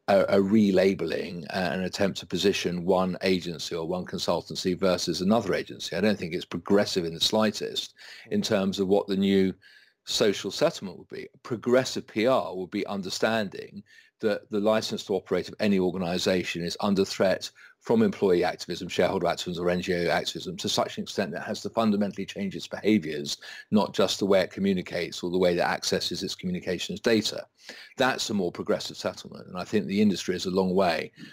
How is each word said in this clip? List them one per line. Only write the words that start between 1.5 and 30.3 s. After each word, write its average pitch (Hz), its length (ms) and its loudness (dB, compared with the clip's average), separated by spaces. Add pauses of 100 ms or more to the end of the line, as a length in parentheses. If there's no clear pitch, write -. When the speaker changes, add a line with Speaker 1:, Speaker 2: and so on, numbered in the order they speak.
Speaker 1:
uh, 92 200 -2
an 92 120 -2
attempt 92 360 -2
to 92 60 -12
position 90 580 0
one 92 380 2
agency 87 540 -2
or 82 120 -4
one 90 180 -4
consultancy 87 720 -2
versus 90 440 0
another 98 320 2
agency. - 420 -6
I 87 60 -2
don't 104 180 2
think 82 140 -6
it's 85 100 -4
progressive 95 600 2
in 82 80 -6
the 82 80 -8
slightest - 720 0 (360)
in 104 120 0
Speaker 2:
Mm. 98 40 -2
Speaker 1:
terms 98 360 0
of 92 80 0
what 98 180 4
the 98 80 0
new 98 380 4 (500)
social 101 480 0
settlement 147 460 -2
would - 100 -20
be. - 220 -14 (140)
Progressive 123 600 0
P 110 220 0
R 92 260 0
would 92 180 -8
be 104 160 -4
understanding 101 960 -4 (400)
that 107 260 -2
the 104 100 0
license 107 460 2
to 104 80 -2
operate 92 360 0
of 87 100 -14
any 101 200 4
organization 90 840 0
is 87 160 -6
under 98 260 2
threat - 460 0 (300)
from 113 200 4
employee 95 440 4
activism, 85 420 -6
shareholder 87 400 2
activism, 85 380 -4
or 90 40 2
N 90 120 2
G 92 120 -2
O 85 160 0
activism 85 480 -2
to 104 120 -4
such - 280 -2
an 104 60 -4
extent 98 280 -4
that 82 100 -8
it - 40 -10
has 104 160 -6
to 104 80 -8
fundamentally 101 560 0
change 95 300 -8
its 82 120 -10
behaviors, 78 720 0 (340)
not 104 220 2
just - 260 2
the 104 60 0
way 95 140 6
it - 120 0
communicates 90 680 -2
or 90 80 -2
the 90 80 0
way 90 180 4
that 82 140 2
accesses 87 540 -2
its - 100 -6
communications 90 680 -6
data. - 440 0 (520)
That's - 320 0
a 110 40 -4
more 90 200 0
progressive 90 440 -4
settlement, - 500 -10
and 92 100 -12
I 87 80 -8
think 104 200 0
the 98 160 0
industry 95 340 2